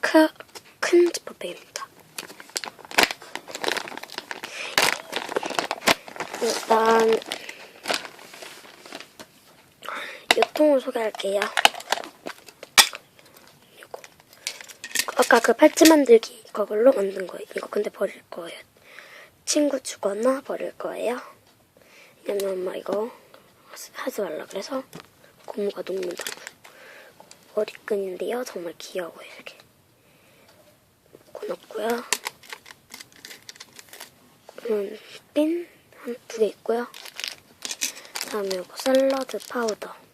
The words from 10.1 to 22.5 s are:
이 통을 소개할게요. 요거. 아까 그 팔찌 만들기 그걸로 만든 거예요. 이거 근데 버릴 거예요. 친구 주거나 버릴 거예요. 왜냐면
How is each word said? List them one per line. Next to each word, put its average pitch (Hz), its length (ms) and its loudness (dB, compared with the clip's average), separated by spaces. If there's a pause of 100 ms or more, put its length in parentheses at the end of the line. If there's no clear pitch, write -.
이 - 40 4 (120)
통을 294 280 6
소개할게요. 220 580 -4 (2500)
요거. - 200 -18 (1160)
아까 480 220 8
그 240 140 4
팔찌 311 360 8
만들기 254 640 8
그걸로 214 400 4
만든 196 360 0
거예요. - 180 -12 (100)
이거 - 120 -6
근데 208 220 -2
버릴 - 400 -6
거예요. 170 300 -12 (840)
친구 285 360 2
주거나 233 600 0
버릴 - 360 -8
거예요. 196 420 -4 (1040)
왜냐면 196 280 -2